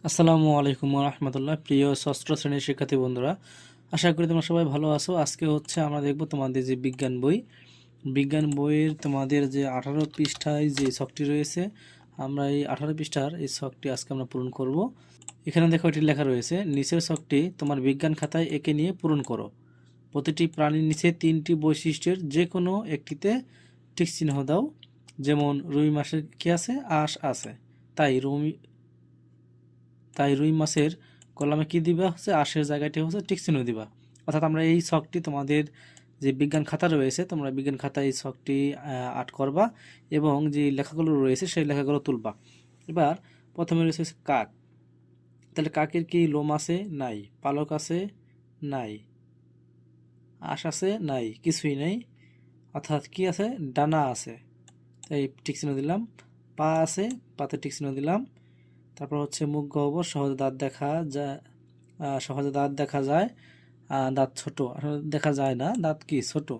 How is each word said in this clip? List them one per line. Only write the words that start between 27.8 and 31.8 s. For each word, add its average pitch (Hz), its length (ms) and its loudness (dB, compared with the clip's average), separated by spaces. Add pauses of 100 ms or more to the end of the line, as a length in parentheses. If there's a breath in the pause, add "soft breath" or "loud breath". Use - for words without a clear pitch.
তাই 135 240 4
রুই, 143 320 -2 (1600)
তাই 139 180 4
রুই 151 180 4
মাছের 156 380 2 (460 soft breath)
কলামে 151 280 0
কি 165 160 0